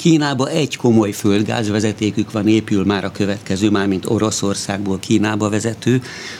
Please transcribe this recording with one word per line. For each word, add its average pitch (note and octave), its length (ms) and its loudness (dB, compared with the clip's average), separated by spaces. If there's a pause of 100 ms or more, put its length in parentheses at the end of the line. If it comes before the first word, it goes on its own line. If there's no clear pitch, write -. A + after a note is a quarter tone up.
Kínába D3 440 2
egy D3 280 -2
komoly A2 340 4
földgázvezetékük G#2 1200 0
van, G#2 160 0
épül G#2+ 360 2
már G2 200 0
a F#2+ 80 -6
következő, G2 580 -2
mármint G2 360 0
Oroszországból G2+ 920 -2
Kínába G#2+ 500 0
vezető. A2+ 540 -2 (380)